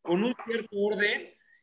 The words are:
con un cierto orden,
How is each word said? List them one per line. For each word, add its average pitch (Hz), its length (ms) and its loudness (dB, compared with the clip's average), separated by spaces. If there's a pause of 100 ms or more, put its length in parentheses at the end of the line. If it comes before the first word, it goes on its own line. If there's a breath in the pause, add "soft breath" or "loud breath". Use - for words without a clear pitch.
con 180 220 2
un 247 100 0 (100)
cierto 226 320 -6
orden, 208 560 0 (300)